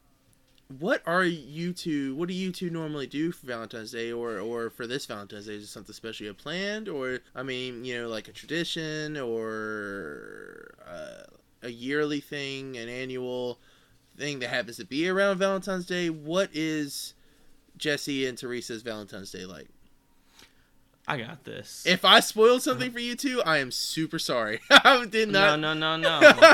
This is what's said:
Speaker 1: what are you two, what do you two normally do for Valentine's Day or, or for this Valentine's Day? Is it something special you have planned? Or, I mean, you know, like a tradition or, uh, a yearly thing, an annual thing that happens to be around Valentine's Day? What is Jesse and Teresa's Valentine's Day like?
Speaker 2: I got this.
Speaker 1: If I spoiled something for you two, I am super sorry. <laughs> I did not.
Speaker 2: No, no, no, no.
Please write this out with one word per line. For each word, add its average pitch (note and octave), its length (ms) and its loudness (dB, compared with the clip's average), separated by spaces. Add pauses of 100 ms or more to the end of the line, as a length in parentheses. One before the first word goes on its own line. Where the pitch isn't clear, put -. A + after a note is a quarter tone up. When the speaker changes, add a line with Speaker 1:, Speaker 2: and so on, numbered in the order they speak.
(760)
Speaker 1:
what G3 300 0
are F3 180 4
you E3 480 -4
two, C#3+ 420 -4
what F3 120 -4
do F#3+ 80 -6
you F#3 160 -2
two F3 180 -6
normally D#3 380 -6
do D#3 240 -2
for - 160 -16
Valentine's A2+ 440 -10
Day A#2 200 -4
or, A#2 280 -4
or A#2 300 -4
for A#2+ 160 -8
this B2+ 220 -6
Valentine's G#2 400 -10
Day? G#2+ 80 -8
Is G#2 80 -12
it G#2 40 -16
something G#2 280 -16
special A2+ 300 -10
you - 20 -8
have G#2 100 -12
planned? G3+ 500 -6
Or, C3 340 -4 (140)
I B2+ 60 -8
mean, B2+ 440 -6
you B2 140 -6
know, A#2 80 -6
like A2 200 -6
a A2+ 40 -18
tradition D#3 880 -6
or, G2 1600 -8 (120)
uh, C#2+ 360 -14 (400)
a A#2+ 80 -10
yearly C#3+ 480 -2
thing, C3+ 580 -8
an A2+ 100 -10
annual B2 720 -6 (560)
thing C#3+ 240 -6
that B2 100 -4
happens A#2+ 280 -4
to A#2 80 -12
be D#3 240 -2
around G3 300 2
Valentine's F#3+ 480 -2
Day? F3+ 240 -2
What D#3+ 420 -2
is D3+ 600 -4 (640)
Jesse C#3 500 -2
and B2 100 -6
Teresa's A#2+ 460 -8
Valentine's G#2 480 -10
Day F#2 140 -12
like? E2+ 240 -16 (1400)
Speaker 2:
I D3+ 80 -4
got A#2+ 260 -12
this. - 440 -14
Speaker 1:
If F3+ 180 2
I G3+ 140 10
spoiled A#3 420 6
something B3 300 -2
for A#3 80 -8
you A#3+ 160 -4
two, B3+ 260 -2
I D#3+ 160 4
am C3 140 0
super - 480 -4
sorry. A2+ 460 0
<laughs> - 40 -20
I B3+ 360 10
did A3 240 2
not. G3 300 6
Speaker 2:
No, D#3 140 0
no, D#3 240 0
no, D#3+ 220 2
no. D#4+ 340 12